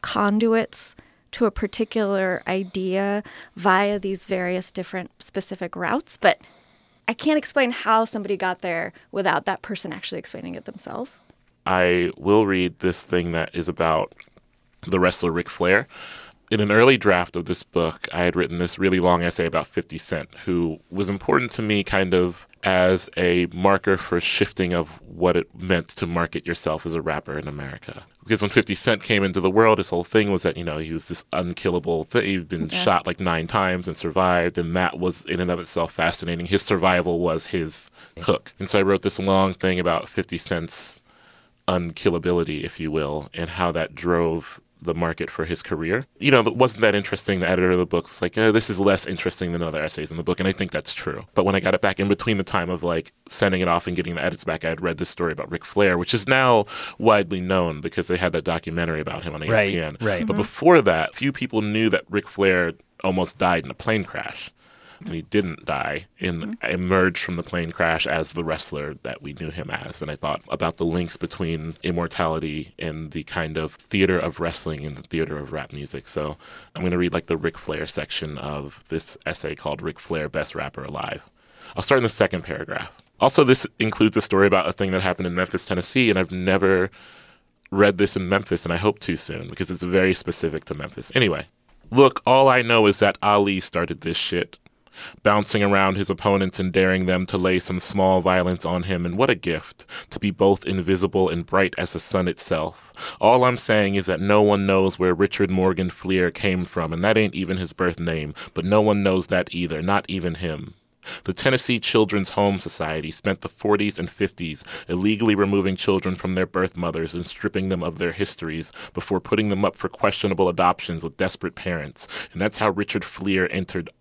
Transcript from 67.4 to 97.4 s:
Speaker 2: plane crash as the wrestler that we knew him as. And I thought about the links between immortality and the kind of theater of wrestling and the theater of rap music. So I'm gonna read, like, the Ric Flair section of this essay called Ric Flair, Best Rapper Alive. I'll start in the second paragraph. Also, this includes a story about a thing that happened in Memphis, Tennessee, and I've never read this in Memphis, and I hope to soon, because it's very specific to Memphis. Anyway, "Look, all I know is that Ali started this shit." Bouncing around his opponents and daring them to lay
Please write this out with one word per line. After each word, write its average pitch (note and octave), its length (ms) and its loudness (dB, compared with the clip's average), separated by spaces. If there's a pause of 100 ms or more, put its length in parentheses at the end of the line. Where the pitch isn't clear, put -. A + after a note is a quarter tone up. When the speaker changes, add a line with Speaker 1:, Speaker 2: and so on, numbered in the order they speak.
Speaker 2:
plane E2+ 300 -4
crash E2 340 0
as D#2+ 240 -2
the E2+ 140 -4
wrestler D2+ 580 -6
that - 180 -10
we C#2+ 120 -12
knew D#2 180 -10
him E2 180 -10
as. - 320 -10
And D2 80 -8
I D2 60 -8
thought D2 320 -4
about E2 300 -4
the E2+ 80 -2
links E2+ 320 -2
between E2 640 -6
immortality D#2+ 960 -4
and D#2 320 -8
the D#2 120 -8
kind D#2 340 -6
of D#2 160 -6
theater F#2+ 440 0
of E2+ 220 -4
wrestling D#2+ 460 -6
and D2 100 -10
the C2 80 -16
theater D#2 340 -4
of C#2+ 140 -10
rap C#2+ 220 -10
music. C#2+ 340 -12
So D2+ 300 -6 (360)
I'm E2 80 -8
gonna F2+ 160 0
read, F2 160 0
like, F2 120 -4
the E2 100 0
Ric D#2+ 220 -4
Flair D2+ 280 -6
section D2 520 -8
of D2 500 -10
this - 380 -8
essay - 280 -6
called D2 280 -6
Ric D#2+ 180 -8
Flair, D#2 300 -4
Best - 260 -6
Rapper C#2 300 -8
Alive. - 440 -10 (460)
I'll F#2 80 -4
start C3+ 160 4
in A#2+ 40 2
the A2+ 60 2
second F#2+ 340 0
paragraph. - 460 -8 (300)
Also, C3+ 240 6
this B2+ 240 6 (120)
includes A2 360 2
a A2 60 4
story G2 260 4
about F#2 200 4
a F2+ 60 -2
thing F#2+ 180 -2
that F#2 100 2
happened F#2 260 0
in F2 80 -4
Memphis, F#2 300 -2
Tennessee, A2 440 0
and F#2+ 80 4
I've F#2 140 0
never F#2+ 580 2 (800)
read G2 280 4
this G2+ 180 2
in F#2 140 -4
Memphis, G2 340 0
and E2+ 100 -2
I E2+ 40 -2
hope G#2 220 0
to - 180 -4
soon, - 320 -10
because F2 200 -8
it's F2+ 140 -6
very F#2 300 2
specific D#2+ 520 -4
to - 80 -10
Memphis. D2 400 -12
Anyway, G2 340 0 (440)
"Look, C3 340 6
all C3+ 220 6
I B2+ 140 6
know A#2 260 6
is G2+ 120 6
that G2+ 220 4
Ali G2+ 380 4
started - 420 -4
this E2 160 -4
shit." - 400 -4 (640)
Bouncing G#2 400 4
around G2 320 4
his G2 140 -2
opponents G2 500 0
and F#2 120 -2
daring F#2 340 4
them F#2 200 2
to G2 120 -4
lay F#2 220 2